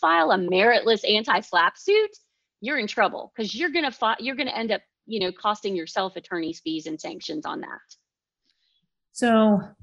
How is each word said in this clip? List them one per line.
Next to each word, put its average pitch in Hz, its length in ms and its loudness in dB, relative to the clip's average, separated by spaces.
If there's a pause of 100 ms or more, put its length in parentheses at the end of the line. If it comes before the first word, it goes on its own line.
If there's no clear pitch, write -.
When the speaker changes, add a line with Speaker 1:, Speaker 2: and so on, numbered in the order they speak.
Speaker 1:
file 330 300 4
a 196 80 4
meritless 202 680 4
anti-slap 208 680 2
suit, 415 340 2 (500)
you're 269 180 -4
in 214 80 -2
trouble, - 500 -2
'cause 214 180 -6
you're 311 160 -2
gonna 294 200 -2
fi-, 226 300 -2
you're 254 160 -6
gonna 262 200 -6
end 226 140 -4
up, 196 100 -2 (240)
you 220 140 -6
know, 185 140 -2
costing 208 420 -4
yourself 185 400 -4
attorney's 165 460 -8
fees 160 260 -6
and 156 140 -10
sanctions 156 440 -10
on 151 180 -8
that. - 180 -14 (1300)
Speaker 2:
So 220 460 4 (220)